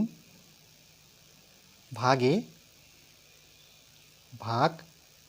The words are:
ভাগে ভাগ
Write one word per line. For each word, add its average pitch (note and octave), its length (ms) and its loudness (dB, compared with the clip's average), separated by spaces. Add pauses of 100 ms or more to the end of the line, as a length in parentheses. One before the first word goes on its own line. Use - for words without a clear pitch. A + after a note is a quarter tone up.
(1900)
ভাগে B2+ 420 2 (2000)
ভাগ A#2+ 240 2 (580)